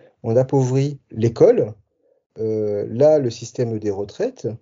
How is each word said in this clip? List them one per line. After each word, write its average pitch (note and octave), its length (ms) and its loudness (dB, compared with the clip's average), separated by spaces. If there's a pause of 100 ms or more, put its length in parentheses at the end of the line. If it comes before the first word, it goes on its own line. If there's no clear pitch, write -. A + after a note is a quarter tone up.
(240)
on A2+ 100 -2
appauvrit C3+ 640 0 (140)
l'école. A2+ 640 2 (680)
Euh, G#2+ 500 -4
là, D3 300 4
le B2 100 -2
système A#2 480 -6
des G#2 120 -4
retraites, A2 580 -6 (140)